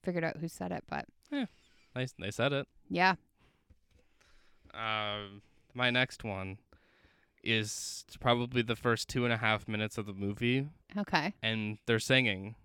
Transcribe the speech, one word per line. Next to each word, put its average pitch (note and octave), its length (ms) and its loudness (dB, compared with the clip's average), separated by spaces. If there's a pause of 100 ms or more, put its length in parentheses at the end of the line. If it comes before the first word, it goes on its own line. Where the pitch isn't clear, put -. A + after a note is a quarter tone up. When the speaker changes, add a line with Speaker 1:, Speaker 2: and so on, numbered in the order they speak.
Speaker 1:
figured F3 220 0
out - 140 0
who E3 100 -4
said F3+ 240 -8
it, - 160 -6
but - 180 -4 (240)
Speaker 2:
Yeah, C#4 160 -2 (480)
they, B2+ 120 -2 (120)
they F#2+ 120 -4
said B2 220 0
it. C#3 160 -2 (200)
Speaker 1:
Yeah. F3+ 280 4 (1600)
Speaker 2:
Um, G#2 720 -4 (320)
my B2 160 2
next B2+ 340 2
one F#2+ 340 -4 (840)
is - 640 -2 (160)
probably A#2+ 420 2
the A2+ 140 0
first A#2 320 0
two B2 160 0
and A#2+ 80 2
a A2+ 60 0
half A2 280 2
minutes G#2+ 320 -2
of G#2 80 -6
the G#2 60 -10
movie. A#2 560 0 (280)
Speaker 1:
Okay. G3+ 460 0
Speaker 2:
And A2 440 -2
they're A2+ 120 4
singing A2 560 2 (100)